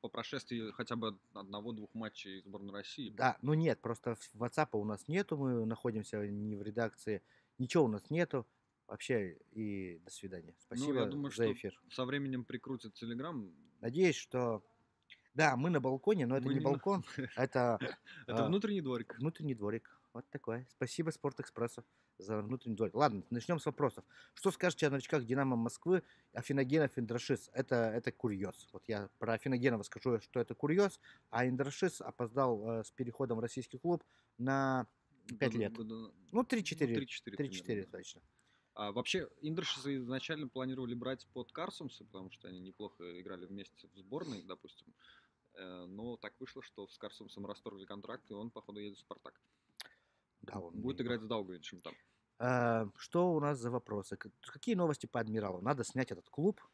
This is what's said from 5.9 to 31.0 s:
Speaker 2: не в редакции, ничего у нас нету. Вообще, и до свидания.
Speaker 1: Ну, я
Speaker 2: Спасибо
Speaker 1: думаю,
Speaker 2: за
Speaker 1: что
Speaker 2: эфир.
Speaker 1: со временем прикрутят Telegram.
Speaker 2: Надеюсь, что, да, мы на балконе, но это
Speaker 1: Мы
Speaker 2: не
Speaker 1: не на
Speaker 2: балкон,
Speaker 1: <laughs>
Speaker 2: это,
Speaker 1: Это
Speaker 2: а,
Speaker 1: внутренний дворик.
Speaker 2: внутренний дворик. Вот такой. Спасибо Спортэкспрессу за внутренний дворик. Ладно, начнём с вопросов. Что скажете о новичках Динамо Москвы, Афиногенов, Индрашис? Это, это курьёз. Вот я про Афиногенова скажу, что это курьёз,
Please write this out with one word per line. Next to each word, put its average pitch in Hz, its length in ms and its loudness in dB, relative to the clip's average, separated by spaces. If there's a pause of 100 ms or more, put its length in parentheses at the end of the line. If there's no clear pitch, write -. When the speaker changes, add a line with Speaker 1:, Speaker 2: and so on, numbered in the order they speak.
Speaker 2:
не 104 300 -4
в 101 60 -6
редакции, 107 600 -2 (360)
ничего 135 260 6
у 120 40 4
нас 107 220 -2
нету. 151 360 0 (420)
Вообще, 104 500 0 (140)
и 98 520 -6
до - 60 -18
свидания. 87 440 -12 (160)
Speaker 1:
Ну, 135 240 -2
я 120 100 4
Speaker 2:
Спасибо - 20 0
Speaker 1:
думаю, 139 240 -4
Speaker 2:
за 113 140 2
Speaker 1:
что 120 80 4
Speaker 2:
эфир. 110 280 -6 (100)
Speaker 1:
со 131 140 -4
временем 131 400 -2
прикрутят 123 560 -8
Telegram. 117 500 -6 (300)
Speaker 2:
Надеюсь, 151 360 6
что, 117 460 0 (720)
да, 143 220 6
мы 151 140 4
на 156 100 6
балконе, 135 460 4
но 127 100 4
это 127 120 2
Speaker 1:
Мы 135 60 2
Speaker 2:
не 143 60 4
Speaker 1:
не 156 60 0
на 139 60 6
Speaker 2:
балкон, 190 320 2 (120)
Speaker 1:
<laughs> 117 200 -6
Speaker 2:
это, 123 420 4 (480)
Speaker 1:
Это 113 160 2
Speaker 2:
а, 110 60 4
Speaker 1:
внутренний 202 340 2
дворик. 123 360 -2
Speaker 2:
внутренний 147 360 -2
дворик. 107 440 -4 (140)
Вот 117 160 -12
такой. 120 400 -6
Спасибо 156 420 -2
Спортэкспрессу 120 720 -4 (340)
за 104 240 -2
внутренний 117 340 -4
дворик. 101 180 2
Ладно, 117 360 4
начнём 120 280 0
с - 60 -6
вопросов. 135 400 0 (300)
Что - 160 2
скажете 170 380 2
о - 20 6
новичках 139 340 2
Динамо 131 320 4
Москвы, 165 460 2 (320)
Афиногенов, 135 640 4
Индрашис? 120 560 0
Это, 127 220 2
это 113 360 2
курьёз. 98 600 -2
Вот 95 160 -14
я 101 200 -2 (100)
про 113 160 0
Афиногенова 123 500 2
скажу, 117 360 0
что - 200 -4
это 117 140 -2
курьёз, 190 460 2 (300)